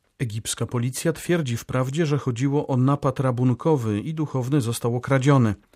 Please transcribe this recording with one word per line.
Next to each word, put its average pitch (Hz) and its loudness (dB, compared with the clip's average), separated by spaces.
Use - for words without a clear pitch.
Egipska 113 -6
policja 127 -2
twierdzi 156 -2
wprawdzie, 135 -2
że 143 0
chodziło 139 0
o 135 0
napad 139 2
rabunkowy 123 2
i 156 -6
duchowny 139 0
został 117 -2
okradziony. 127 4